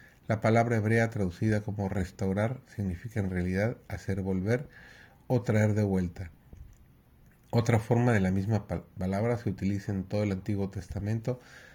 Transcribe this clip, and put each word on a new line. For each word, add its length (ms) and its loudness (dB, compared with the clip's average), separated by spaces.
La 140 0
palabra 360 4
hebrea 340 2
traducida 500 0
como 300 -4
restaurar 720 -2
significa 460 -4
en 80 -2
realidad 480 0
hacer 340 -6
volver 480 -2
o 160 0
traer 320 4
de 80 2
vuelta. 480 0
Otra 280 2
forma 340 4
de 80 4
la 100 4
misma 360 0
pal-, 200 -6
palabra 400 0
se 140 -4
utiliza 420 -2
en 100 -2
todo 200 -2
el 100 0
Antiguo 380 -2
Testamento 720 -4